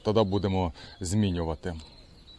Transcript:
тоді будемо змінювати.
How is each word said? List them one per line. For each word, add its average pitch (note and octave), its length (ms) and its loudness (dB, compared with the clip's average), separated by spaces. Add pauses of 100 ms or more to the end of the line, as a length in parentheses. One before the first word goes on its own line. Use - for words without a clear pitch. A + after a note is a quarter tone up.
тоді G#2 200 4
будемо F#2+ 500 0 (260)
змінювати. F2 760 0 (640)